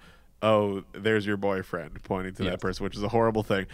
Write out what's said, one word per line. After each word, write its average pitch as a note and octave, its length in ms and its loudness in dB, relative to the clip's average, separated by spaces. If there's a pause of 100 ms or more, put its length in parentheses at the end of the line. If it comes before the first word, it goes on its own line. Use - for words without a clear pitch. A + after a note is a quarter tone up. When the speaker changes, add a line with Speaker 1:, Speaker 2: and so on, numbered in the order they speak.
(400)
Speaker 1:
"Oh, G#2 520 4
there's G#2 340 2
your G#2 100 0
boyfriend," F#2+ 680 -4
pointing F#2 300 -4
to G2 100 -4
that F#2+ 80 0
Speaker 2:
Yes. F2+ 80 -6
Speaker 1:
person, F#2+ 240 -4
which F#2+ 120 -6
is G#2 60 -4
a G#2 60 -2
horrible A2+ 340 4
thing. G2 320 2